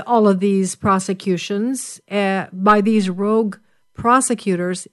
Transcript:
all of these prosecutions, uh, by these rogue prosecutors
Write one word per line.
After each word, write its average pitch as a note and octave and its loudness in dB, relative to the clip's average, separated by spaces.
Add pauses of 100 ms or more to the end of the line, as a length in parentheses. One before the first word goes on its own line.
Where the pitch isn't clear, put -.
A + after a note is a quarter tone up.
all A3+ 4
of G3 2
these F#3+ 0
prosecutions, G3+ -4
uh, G3 -2
by G#3 4
these G3+ 2
rogue G#3 -2 (360)
prosecutors G3 0